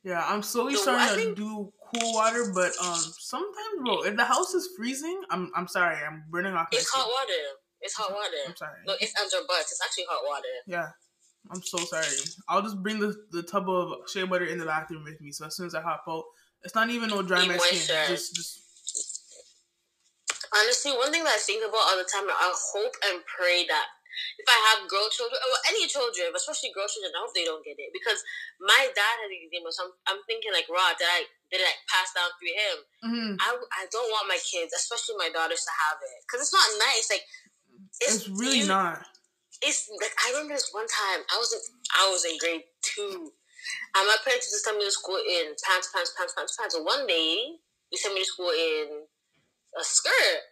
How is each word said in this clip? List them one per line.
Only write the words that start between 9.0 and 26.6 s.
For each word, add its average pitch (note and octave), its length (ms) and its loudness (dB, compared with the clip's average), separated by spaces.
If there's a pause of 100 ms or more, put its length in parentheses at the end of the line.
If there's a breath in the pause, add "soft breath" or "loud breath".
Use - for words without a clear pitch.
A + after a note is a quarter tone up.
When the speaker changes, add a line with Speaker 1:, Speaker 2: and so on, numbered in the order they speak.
Speaker 2:
ifs, G#3 200 -2
ands, G3 140 0
or F3 120 2
buts. E3+ 260 0
It's - 100 -6
actually - 260 -2
hot D#3+ 160 -2
water. C#3+ 240 -4 (180)
Speaker 1:
Yeah. E3+ 240 -4 (600)
I'm F3+ 120 -10
so F3+ 220 -2
sorry. D#3+ 500 -2 (140)
I'll F#3 140 4
just G3+ 200 -6
bring G#3+ 160 -2
the, G#3 160 0 (160)
the E3+ 120 -6
tub F#3 280 -2
of F3+ 400 -2
shea F#3+ 140 -2
butter F3+ 220 0
in F3 120 -4
the D#3+ 80 -6
bathroom D#3 380 -4
with D#3 160 -14
me, C#3+ 120 -14
so D#3 140 -10
as D3+ 100 -10
soon F3+ 100 -6
as E3+ 80 -10
I D#3+ 80 -4
hop D#3+ 260 -4
out, D#3+ 160 -6 (380 soft breath)
it's F3+ 120 -14
not A3+ 160 4
even A#3 200 0
no G3+ 120 2
dry F3+ 200 4
Speaker 2:
Be F#3+ 60 6
Speaker 1:
my F3 100 2
skin. F3 280 4
Speaker 2:
moisturized. D#3+ 220 2
Speaker 1:
Just, - 260 -2
just E3+ 220 -6 (2000)
Speaker 2:
Honestly, A#3 380 4
one B3+ 200 2
thing E4 120 2
that B3+ 120 4
I G#3 60 0
think G#3+ 240 -2
about G#3 240 2
all F#3+ 80 4
the F3+ 100 -2
time, G3+ 220 -2
I F3+ 200 2 (220)
hope G#3+ 220 -2 (160)
and F3 160 -4
pray F3 400 2
that D#3 200 2 (520 loud breath)
if - 100 -4
I A#3+ 100 10 (160)
have F#3+ 140 -2
girl G3+ 220 0
children, B3 280 -2
or C4 180 2 (120)
any F#4 180 2
children, A#3 460 -2
but F3+ 80 -2
especially G#3 320 -6